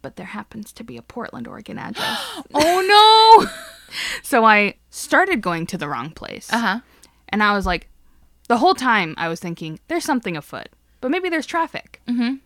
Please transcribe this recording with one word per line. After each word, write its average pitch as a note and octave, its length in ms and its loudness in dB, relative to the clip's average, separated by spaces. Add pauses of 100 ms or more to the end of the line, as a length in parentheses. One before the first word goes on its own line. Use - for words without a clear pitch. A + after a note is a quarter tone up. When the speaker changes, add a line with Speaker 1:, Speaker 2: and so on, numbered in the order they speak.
Speaker 1:
But B3+ 140 -14
there F#3 120 -16
happens G#3+ 460 -16
to A#3 120 -20
be B3 100 -16
a A3+ 60 -16
Portland, - 480 -14
Oregon - 280 -16
address. G#5+ 420 -8 (220)
Speaker 2:
<gasps> - 120 -20
Oh, G#4 920 6
no! - 80 -10
Speaker 1:
<laughs> - 680 -12
So A#3 220 2
I G#3 300 4 (140)
started E4+ 520 0
going E3 260 -4
to F#3 100 -10
the D3+ 120 -8
wrong C#3 220 -8
place. - 400 -14
Speaker 2:
Uh-huh. A3+ 280 -2 (500)
Speaker 1:
And G#3+ 140 -2
I G#3 120 2
was F#3+ 100 -4
like, F3 240 -6 (580)
the A#3 100 2
whole F4 160 4
time A3 440 0
I E3 100 -4
was E3 140 -6
thinking, E3+ 460 -10
"There's D#4+ 180 -4
something A3 320 -4
afoot, - 320 -14 (320)
but B3+ 100 -4
maybe F#4 180 -2
there's E4 160 -4
traffic." - 600 -8
Speaker 2:
Mm-hmm. A#3+ 280 -2 (100)